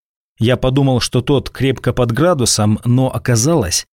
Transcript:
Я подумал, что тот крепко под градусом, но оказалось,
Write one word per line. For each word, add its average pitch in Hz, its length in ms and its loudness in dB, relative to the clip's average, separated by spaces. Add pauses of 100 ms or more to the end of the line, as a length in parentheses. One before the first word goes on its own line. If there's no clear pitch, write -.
(380)
Я 117 180 2
подумал, 131 440 0
что - 220 -2
тот 135 260 0
крепко 127 440 -2
под 120 200 0
градусом, 113 720 0
но 127 300 0
оказалось, 117 800 0